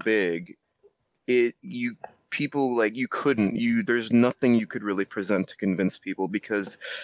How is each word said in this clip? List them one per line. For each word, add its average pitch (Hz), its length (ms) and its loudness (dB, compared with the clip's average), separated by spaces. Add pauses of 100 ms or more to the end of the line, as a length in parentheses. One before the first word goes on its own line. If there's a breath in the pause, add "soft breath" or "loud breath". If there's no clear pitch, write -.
big, 90 520 0 (720)
it, 120 340 2
you, 120 320 -6 (360)
people, 139 460 -2
like, 110 200 2
you 127 120 -4
couldn't, 113 480 0
you, 117 280 2
there's 117 280 0
nothing 120 420 4
you 110 140 2
could 113 160 -8
really 98 200 0
present 95 440 -2
to - 80 -16
convince 98 420 0
people 95 300 -6
because 101 500 -4 (260 loud breath)